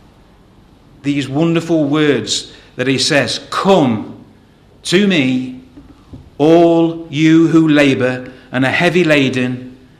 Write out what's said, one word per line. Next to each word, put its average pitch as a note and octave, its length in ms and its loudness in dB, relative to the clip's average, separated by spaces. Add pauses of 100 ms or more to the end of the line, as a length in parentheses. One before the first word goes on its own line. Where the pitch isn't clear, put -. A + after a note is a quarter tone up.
(1040)
These C#3 260 -4
wonderful E3 560 -2
words C#3 680 -2 (240)
that B2+ 100 -4
he C3+ 140 0
says, C3+ 500 -2
"Come C#3 760 0 (600)
to G3+ 240 0
me, C3 560 -2 (720)
all E3 720 2
you D#3+ 380 4
who D#3+ 200 2
labour B2+ 640 0 (200)
and B2+ 120 -2
are B2+ 80 0
heavy F3 320 0
laden, B2+ 720 -2 (240)